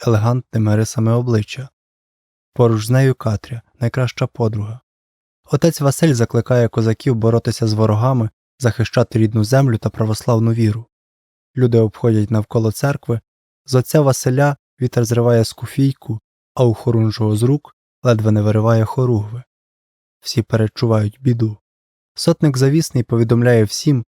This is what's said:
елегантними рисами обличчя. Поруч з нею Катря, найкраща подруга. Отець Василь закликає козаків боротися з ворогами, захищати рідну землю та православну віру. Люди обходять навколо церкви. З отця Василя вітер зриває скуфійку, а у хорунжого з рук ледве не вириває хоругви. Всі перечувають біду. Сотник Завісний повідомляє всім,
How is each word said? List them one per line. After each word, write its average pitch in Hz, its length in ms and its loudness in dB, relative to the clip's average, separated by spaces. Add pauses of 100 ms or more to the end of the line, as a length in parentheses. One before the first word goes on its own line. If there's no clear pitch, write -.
елегантними 113 680 0
рисами 110 360 -2
обличчя. 123 560 -2 (840)
Поруч 113 340 0
з 117 40 -4
нею 131 240 2
Катря, 113 480 -6 (180)
найкраща 123 460 -4
подруга. 110 540 -6 (640)
Отець 160 360 0
Василь 139 340 2
закликає 117 540 0
козаків 113 460 0
боротися 113 520 0
з 107 60 0
ворогами, 110 580 0 (280)
захищати 117 600 -2
рідну 110 260 0
землю 127 340 2
та - 120 -4
православну 113 640 0
віру. 113 340 -2 (680)
Люди 120 220 2
обходять 110 520 0
навколо 110 420 -2
церкви. 139 480 -4 (460)
З 131 80 -4
отця 131 260 2
Василя 139 560 0 (240)
вітер 127 240 -2
зриває 117 400 2
скуфійку, - 760 -4 (340)
а 131 100 0
у 113 100 2
хорунжого 110 640 0
з 107 60 -2
рук 139 340 -2 (260)
ледве 110 280 2
не 104 120 2
вириває 110 420 2
хоругви. 117 580 -2 (800)
Всі - 220 -4
перечувають 110 800 -2
біду. 117 360 -2 (580)
Сотник 156 420 0
Завісний 135 480 0
повідомляє 117 600 2
всім, 127 400 -2 (140)